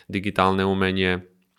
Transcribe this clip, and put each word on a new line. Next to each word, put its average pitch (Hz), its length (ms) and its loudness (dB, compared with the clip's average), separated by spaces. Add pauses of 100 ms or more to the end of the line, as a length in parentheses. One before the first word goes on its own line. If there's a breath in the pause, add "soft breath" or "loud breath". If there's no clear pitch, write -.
digitálne 95 560 0
umenie, 95 640 0 (320)